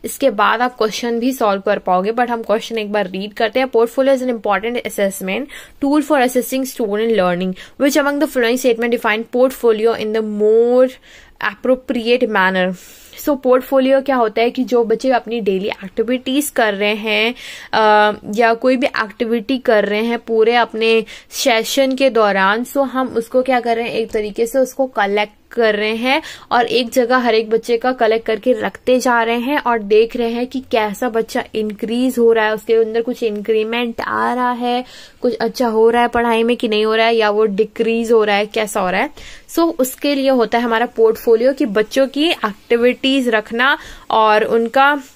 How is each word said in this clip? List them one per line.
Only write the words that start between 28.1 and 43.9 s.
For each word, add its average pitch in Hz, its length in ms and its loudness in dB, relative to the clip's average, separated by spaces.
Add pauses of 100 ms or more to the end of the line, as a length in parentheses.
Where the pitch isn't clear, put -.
करके 220 260 0
रखते 220 480 0
जा 240 220 2
रहे 233 160 0
हैं 269 200 -2
और 240 200 0
देख 214 380 2
रहे 233 120 -2
हैं 240 180 -4
कि 254 140 -8
कैसा 220 480 -2
बच्चा 226 360 -4 (100)
इंक्रीज 220 640 -2
हो 233 140 6
रहा 226 120 2
है, 214 100 0
उसके 214 200 -2
अंदर 226 280 2
कुछ 247 200 -6
इंक्रीमेंट 220 800 -2
आ 220 340 -2
रहा 247 180 -2
है, 247 320 -2 (360)
कुछ 240 160 -2
अच्छा 233 300 -2
हो 226 240 4
रहा 240 120 2
है 240 60 2
पढ़ाई 233 340 0
में 233 140 0
कि 233 120 -2
नहीं 214 160 0
हो 220 100 0
रहा 226 120 2
है, 233 100 2
या 214 140 2
वो 208 140 2
डिक्रीज 220 680 0
हो 220 120 4
रहा 208 120 0
है, 208 100 0
कैसा 214 340 -4
हो 185 100 -2
रहा 185 100 -2
है। 285 100 -2 (400)
So 330 280 0
उसके 285 360 -2
लिए 269 160 0
होता 233 280 2
है 240 60 -2
हमारा 220 220 0
पोर्टफोलियो 226 680 2
कि 277 140 -2
बच्चों 214 400 0
की 285 240 -2
एक्टिविटीज 247 1000 0
रखना 240 500 0 (320)